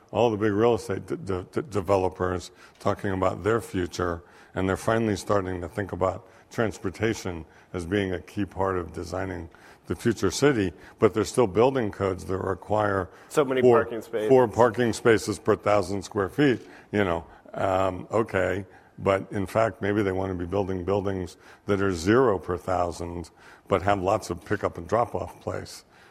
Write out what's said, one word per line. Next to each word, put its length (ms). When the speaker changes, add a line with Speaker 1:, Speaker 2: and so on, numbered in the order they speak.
Speaker 1:
all 200
the 60
big 160
real 220
estate 320
de-, 100
de-, 340
de-, 120
developers 880
talking 320
about 320
their 180
future, 600
and 120
they're 100
finally 380
starting 460
to 60
think 240
about 360
transportation 960
as 120
being 280
a 60
key 260
part 320
of 160
designing 560
the 100
future 340
city, 420
but 160
they're 100
still 220
building 440
codes 340
that 120
require 720
Speaker 2:
So 140
many 180
Speaker 1:
four, 220
Speaker 2:
parking 200
spaces. 260
Speaker 1:
four 180
parking 460
spaces 460
per 160
thousand 480
square 260
feet, 320
you 120
know, 220
um, 560
okay. 540
But 320
in 160
fact, 340
maybe 220
they 80
want 200
to 60
be 80
building 380
buildings 540
that 160
are 100
zero 460
per 180
thousand, 760
but 140
have 220
lots 260
of 160
pickup 320
and 100
drop-off 520
place. 460